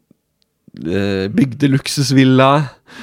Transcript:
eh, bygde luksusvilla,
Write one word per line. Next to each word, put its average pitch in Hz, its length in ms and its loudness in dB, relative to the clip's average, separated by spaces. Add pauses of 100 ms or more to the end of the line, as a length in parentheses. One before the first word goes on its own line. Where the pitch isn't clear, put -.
(760)
eh, 95 500 -4
bygde 131 420 0
luksusvilla, 135 1000 2 (340)